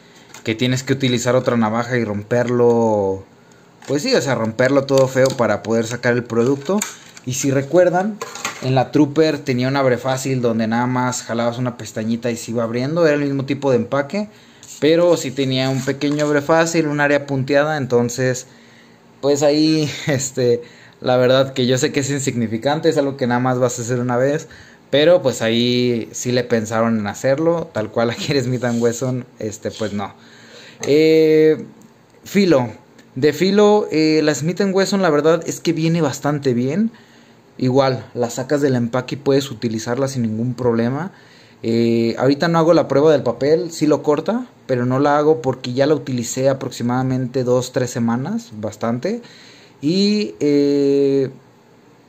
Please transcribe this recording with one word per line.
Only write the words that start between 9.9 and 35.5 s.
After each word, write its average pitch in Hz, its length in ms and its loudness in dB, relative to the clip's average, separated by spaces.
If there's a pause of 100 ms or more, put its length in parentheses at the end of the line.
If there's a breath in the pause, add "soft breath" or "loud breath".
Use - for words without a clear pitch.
fácil 131 420 -2
donde 113 260 0
nada 117 200 0
más 127 360 -2
jalabas 117 360 -4
una 123 180 -4
pestañita 113 540 -6
y 117 60 -4
se - 140 -12
iba 113 140 -2
abriendo, 135 420 -2
era 147 100 4
el 143 80 -2
mismo 139 200 -4
tipo 139 260 -2
de 123 60 4
empaque, 143 540 -4 (500 loud breath)
pero 165 380 4
sí 135 120 -6
tenía 131 380 -2
un 135 160 -4
pequeño 147 400 -2
abre 147 160 2
fácil, 165 460 0
un 147 140 -4
área 143 260 2
punteada, 143 500 0
entonces 127 720 -2 (720 loud breath)
pues 143 220 2
ahí, 151 560 2
<laughs> - 80 -8
este, 127 560 0 (400 loud breath)
la 127 160 2
verdad 131 340 2
que 127 140 0
yo 127 100 2
sé 143 160 -2
que 143 80 0
es 139 100 -4
insignificante, 135 800 -2
es 151 80 2
algo 139 220 -2
que 127 80 -2
nada 123 140 0
más 127 180 0
vas 123 200 0
a 120 40 -8
hacer 120 180 -2
una 123 160 -2
vez, 143 320 -2 (400 loud breath)
pero 165 320 4
pues 120 220 -2
ahí 120 720 0
sí 123 200 -6
le 123 100 0
pensaron 113 560 0
en 104 80 -4
hacerlo, 160 640 0
tal 107 180 -6
cual 117 200 0
aquí - 220 -6
en 139 100 0
Smith 123 220 -4
and 117 180 -2
Wesson, 123 440 -2 (120)
este, 107 320 -8
pues 104 220 -6
no. 101 220 -8 (720 loud breath)
Eh, 156 800 4 (580)
filo, 151 460 2 (440)
de 139 200 2
filo, 208 560 4
eh, 156 340 2
la 151 100 2
Smith 165 280 -4
and 190 120 0
Wesson 190 280 0
la 175 80 2
verdad 156 360 2
es 135 140 -8